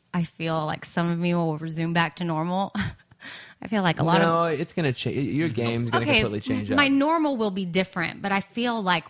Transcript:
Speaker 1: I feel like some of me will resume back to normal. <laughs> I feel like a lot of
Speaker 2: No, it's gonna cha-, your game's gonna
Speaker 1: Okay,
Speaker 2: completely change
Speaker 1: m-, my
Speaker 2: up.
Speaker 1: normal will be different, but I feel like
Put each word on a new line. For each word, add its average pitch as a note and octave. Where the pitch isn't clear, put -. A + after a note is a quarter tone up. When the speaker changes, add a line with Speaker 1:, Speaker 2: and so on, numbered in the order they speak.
Speaker 1:
I F3
feel D#3+
like -
some E3+
of E3+
me F3
will E3
resume E3
back E3+
to F3+
normal. E3+
<laughs> -
I -
feel G#3
like D#3+
a -
lot E3+
of E3
Speaker 2:
No, E3
it's E3
gonna D3
cha-, -
your C3+
game's A#2
gonna -
Speaker 1:
Okay, C#4+
Speaker 2:
completely G#3+
change B3+
Speaker 1:
m-, C4+
my C#4+
Speaker 2:
up. C4+
Speaker 1:
normal D4
will A3
be F#3+
different, F3
but G3
I G3
feel A#3
like F3+